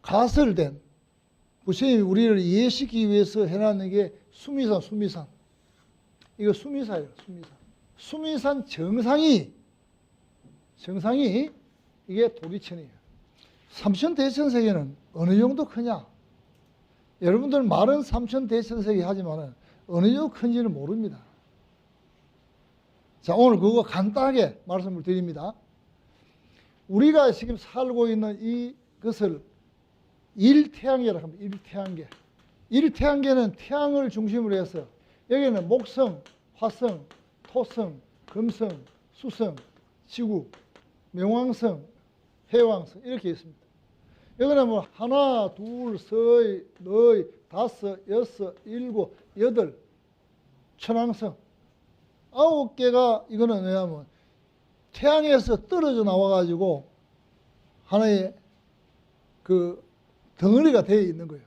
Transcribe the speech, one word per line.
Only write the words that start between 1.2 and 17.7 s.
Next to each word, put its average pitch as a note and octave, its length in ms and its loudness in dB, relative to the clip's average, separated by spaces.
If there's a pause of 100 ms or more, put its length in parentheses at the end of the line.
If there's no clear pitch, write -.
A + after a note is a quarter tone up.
부처님이 A#3+ 360 2
우리를 G3+ 380 2
이해시키기 A3 680 0
위해서 G3+ 360 2
해놨는 G3 460 -2
게 G3 220 0 (180)
수미산, B3 500 -4
수미산. G3 460 -6 (1080)
이거 G#3 140 0
수미산이에요, G#3 580 -6 (140)
수미산. F3 280 -20 (460)
수미산 C#4+ 680 -6
정상이, A#3 880 0 (1200)
정상이 A3 760 -2 (560)
이게 A3+ 260 0
도리천이에요. E3+ 560 -14 (800)
삼천 G#3 460 -2
대천 C#4 340 0
세계는 G3 460 0 (180)
어느 E3+ 240 2
정도 C4 280 2
크냐? A#3 420 -8 (1120)
여러분들 B3+ 400 2
말은 A3 400 2